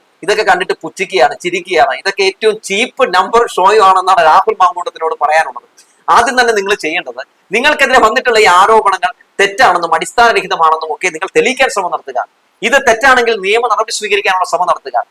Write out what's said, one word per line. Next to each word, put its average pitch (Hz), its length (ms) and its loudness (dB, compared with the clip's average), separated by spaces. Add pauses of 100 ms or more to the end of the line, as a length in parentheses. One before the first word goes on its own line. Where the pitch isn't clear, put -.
(220)
ഇതൊക്കെ 208 200 -2
കണ്ടിട്ട് 180 300 0 (100)
പുച്ഛിക്കുകയാണ്, 160 580 -2
ചിരിക്കുകയാണ്. 170 540 -2
ഇതൊക്കെ 190 280 -4
ഏറ്റവും 208 380 -2
ചീപ്പ് 220 540 -4
നമ്പർ 214 340 2
ഷോ 196 360 2
ആണെന്നാണ് 185 400 2
രാഹുൽ 190 360 2
മാങ്കൂട്ടത്തിനോട് 170 540 -2
പറയാനുള്ളത്. 151 540 -2 (420)
ആദ്യം 240 300 2
തന്നെ 233 120 2
നിങ്ങൾ 202 220 -2
ചെയ്യേണ്ടത് 156 520 -8 (260)
നിങ്ങൾക്കെതിരെ 262 480 0
വന്നിട്ടുള്ള 233 380 0
ഈ 214 60 4
ആരോപണങ്ങൾ 190 680 2 (280)
തെറ്റാണെന്നും 185 540 0
അടിസ്ഥാനരഹിതമാണെന്നും 170 1000 0
ഒക്കെ 180 140 -4
നിങ്ങൾ 165 280 -6
തെളിയിക്കാൻ 254 320 0
ശ്രമം 185 220 -4
നടത്തുക. 127 560 -8 (180)
ഇത് 233 200 0
തെറ്റാണെങ്കിൽ 233 580 2
നിയമ 214 260 0
നടപടി 220 260 -2
സ്വീകരിക്കാനുള്ള 202 520 -2
ശ്രമം 175 220 -4
നടത്തുക. 139 300 -4 (140)